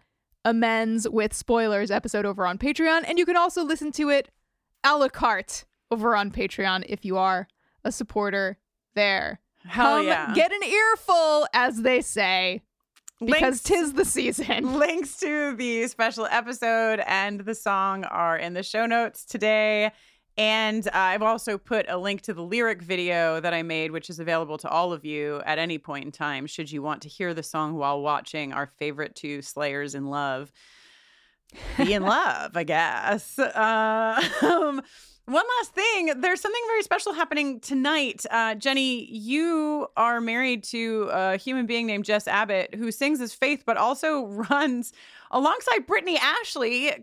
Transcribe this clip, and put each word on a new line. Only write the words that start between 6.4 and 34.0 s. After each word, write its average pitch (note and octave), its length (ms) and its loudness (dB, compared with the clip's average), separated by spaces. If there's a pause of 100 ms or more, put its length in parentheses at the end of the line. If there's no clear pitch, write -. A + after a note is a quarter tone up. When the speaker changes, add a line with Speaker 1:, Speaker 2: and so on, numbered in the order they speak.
Speaker 1:
if - 160 -6
you F#3+ 140 -2
are F#3 280 2 (380)
a F3 80 -2
supporter G3+ 640 -2 (360)
there. G3 440 2 (260)
Speaker 2:
Hell A#3+ 340 4
Speaker 1:
Come D4+ 80 2
Speaker 2:
yeah. - 280 0
Speaker 1:
get F4 180 4
an G4+ 120 -2
earful, F4 880 4
as A#3+ 300 2
they B3+ 180 4
say, F#3 640 0 (580)
because D4+ 220 2
Speaker 2:
Links C4 200 2
Speaker 1:
tis E4+ 300 2
the D4+ 120 2
season. - 680 0
<laughs> D4 40 0
Speaker 2:
Links D#4+ 420 0
to D4 340 0
the A#3 320 0
special A3+ 400 -2
episode A3+ 800 0
and G3+ 340 0
the G#3+ 140 -6
song G3 500 0
are E3 320 0
in E3+ 180 -6
the F3+ 80 -4
show A3 240 -2
notes A#3 380 0
today. G#3+ 680 2 (440)
And, G#3+ 520 0
uh, - 60 -2
I've F#3+ 280 2
also G#3+ 360 0
put G#3+ 300 -2
a F3+ 100 -2
link G3 240 -4
to A3 120 -6
the E3+ 80 -10
lyric G#3 400 0
video E3+ 560 0
that E3+ 140 -2
I E3 100 0
made, D#3+ 280 -2
which E3 180 -8
is D#3+ 100 -12
available E3 400 -2
to D#3+ 100 -10
all F3 240 0
of D3+ 120 -8
you D3 400 -6
at D#3 140 0
any E3 200 -2
point C#3 280 -10
in D3 40 -10
time, C#3+ 360 -6
should D#3 260 -10
you D3 100 -6
want D3+ 200 -6
to D3+ 60 -16
hear F3 260 -6
the D#3+ 80 -6
song D#3 320 -4
while C#3+ 260 -2
watching D3 520 -4
our C#3 140 -4 (120)
favorite D3+ 360 -6
two D3 280 -8
slayers C#3+ 520 -6
in C#3 120 -6
love C#3 440 -4 (1300)
be A3 160 2
in G3+ 100 0
Speaker 1:
<laughs> - 20 -2
Speaker 2:
love, B3 520 0
I E3+ 80 -2
guess. D#3+ 760 -2
Uh, A3 840 2 (120)